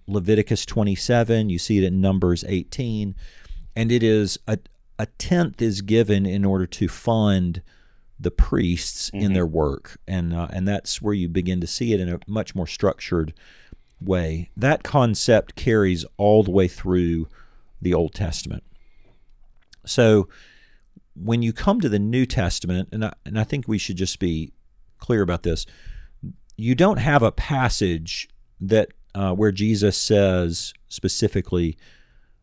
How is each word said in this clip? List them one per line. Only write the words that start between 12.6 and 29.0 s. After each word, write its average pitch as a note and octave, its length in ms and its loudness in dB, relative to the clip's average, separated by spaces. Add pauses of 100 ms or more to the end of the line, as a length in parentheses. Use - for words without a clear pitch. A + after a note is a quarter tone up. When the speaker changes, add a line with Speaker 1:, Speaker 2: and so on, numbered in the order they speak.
Speaker 1:
structured - 680 -2 (680)
way. F2 560 -4
That C3 260 0
concept A#2 720 2
carries F#2+ 500 2 (100)
all G#2 260 6
the G2 80 0
way F#2 180 4
through E2+ 600 0 (540)
the F2+ 100 0
Old E2 220 0
Testament. - 500 -6 (1200)
So A2 460 4 (840)
when A2+ 280 -2
you A2+ 100 -2
come G3+ 300 0
to B2+ 80 0
the G2+ 80 2
New A#2 260 0
Testament, F2+ 680 -2
and A2 120 -6
I, G2 80 -6 (140)
and G#2+ 120 -6
I A2 60 0
think C#3 240 -6
we G#2+ 80 0
should F#2 200 -6
just F#2 220 -4
be D#2+ 360 -4 (420)
clear A2+ 240 0
about F2 220 -2
this, D#2+ 240 -4 (880)
you A#2+ 200 0
don't F#3+ 220 4
have C#3+ 260 4
a G#2 80 4
passage G2 960 -2 (320)
that, G2+ 300 2 (220)